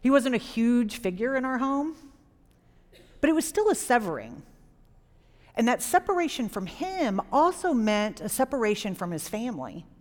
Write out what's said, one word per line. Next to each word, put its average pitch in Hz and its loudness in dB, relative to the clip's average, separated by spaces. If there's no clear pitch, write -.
He 254 2
wasn't 262 6
a 220 2
huge 233 0
figure 214 -2
in 262 -2
our 262 -2
home, 277 -2
but 285 4
it 320 4
was 311 2
still 427 0
a 403 4
severing. 165 -2
And 226 2
that 240 0
separation 349 0
from 190 -6
him 311 -2
also 330 2
meant 214 0
a 208 -8
separation 214 0
from 175 -6
his 160 -6
family. 175 -8